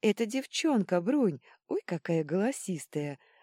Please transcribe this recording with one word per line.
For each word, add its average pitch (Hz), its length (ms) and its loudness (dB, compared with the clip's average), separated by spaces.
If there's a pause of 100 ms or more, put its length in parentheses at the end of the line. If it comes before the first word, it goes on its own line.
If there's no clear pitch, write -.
Это 214 220 2
девчонка, 226 760 2
Брунь! 196 400 2 (280)
Ой, 381 160 -2
какая 165 400 -2
голосистая! 156 920 -4 (240)